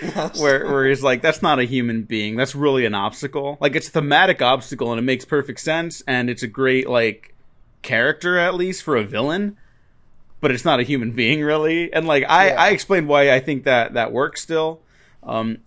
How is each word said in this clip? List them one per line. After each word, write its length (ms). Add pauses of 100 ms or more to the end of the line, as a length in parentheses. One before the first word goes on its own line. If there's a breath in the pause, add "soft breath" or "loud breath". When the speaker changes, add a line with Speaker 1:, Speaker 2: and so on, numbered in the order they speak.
Speaker 1:
Yes. 400
Speaker 2:
Where, 320
where 160
he's 140
like, 180
"That's 220
not 160
a 60
human 400
being. 320
That's 180
really 320
an 80
obstacle." 680
Like, 160
it's 120
a 20
thematic 500
obstacle, 500
and 80
it 40
makes 240
perfect 340
sense, 480
and 220
it's 120
a 40
great, 420
like, 460 (480)
character, 560
at 160
least, 300
for 120
a 80
villain. 540 (840)
But 100
it's 140
not 160
a 20
human 300
being, 300
really. 500
And, 140
like, 200
I, 220
Speaker 1:
Yeah. 140
Speaker 2:
I 80
explained 360
why 280
I 60
think 240
that 280
that 200
works 280
still. 400 (420 soft breath)
Um, 440